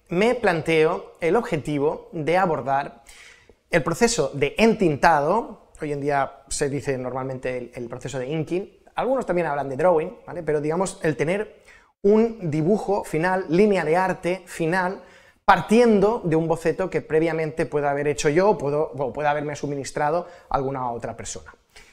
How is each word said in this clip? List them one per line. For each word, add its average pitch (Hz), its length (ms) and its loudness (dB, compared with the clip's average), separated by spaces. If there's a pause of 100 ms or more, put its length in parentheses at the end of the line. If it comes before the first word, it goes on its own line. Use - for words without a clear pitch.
me 214 260 2
planteo 170 880 2
el 170 140 2
objetivo 156 760 -2
de 160 260 0
abordar 147 640 -2 (720)
el 170 100 4
proceso 165 540 0
de 139 240 0
entintado, 196 1120 2 (100)
hoy 147 120 -6
en 143 80 -6
día 143 480 -2
se 147 200 -2
dice 135 300 -4
normalmente 127 580 -6
el, 120 160 -10
el 120 160 -10
proceso 127 300 -10
de 123 80 -6
inking, 160 420 -4 (240)
algunos 233 320 -2
también 175 220 -2
hablan 143 220 -4
de 131 60 -6
drawing, 165 400 2 (120)
¿vale? 160 160 -12
Pero 151 180 0
digamos, 170 400 -4
el 156 160 0
tener 190 460 -2 (400)
un 214 480 4
dibujo 190 520 0
final, 185 460 -2
línea 185 340 4
de 156 140 2
arte 185 480 -2
final, 180 560 -2 (440)
partiendo 214 760 4
de 160 140 2
un 165 100 0
boceto 160 420 -2
que 156 120 -4
previamente 160 640 -2
pueda 143 260 -2
haber 143 160 -2
hecho 147 220 0
yo 185 220 4
o 175 60 0
puedo, 143 400 -2
o 131 140 -4
pueda 147 180 -2
haberme 147 280 -4
suministrado 147 680 -4 (220)
alguna 131 420 -4
otra 117 280 -8
persona. - 360 -14 (400)